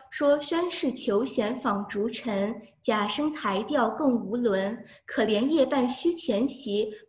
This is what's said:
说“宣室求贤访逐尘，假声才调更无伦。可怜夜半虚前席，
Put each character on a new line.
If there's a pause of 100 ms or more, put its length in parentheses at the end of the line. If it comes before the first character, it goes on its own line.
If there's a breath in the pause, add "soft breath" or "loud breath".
(120 loud breath)
说
“宣
室
求
贤
访
逐
尘， (260 loud breath)
假
声
才
调
更
无
伦。 (300 loud breath)
可
怜
夜
半
虚
前
席， (160 loud breath)